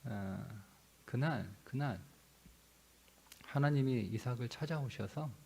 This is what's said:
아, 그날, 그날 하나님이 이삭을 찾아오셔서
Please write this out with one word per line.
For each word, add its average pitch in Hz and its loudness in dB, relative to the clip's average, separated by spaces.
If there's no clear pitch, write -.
아, 98 -2
그날, 120 0
그날 131 0
하나님이 139 4
이삭을 117 0
찾아오셔서 147 -2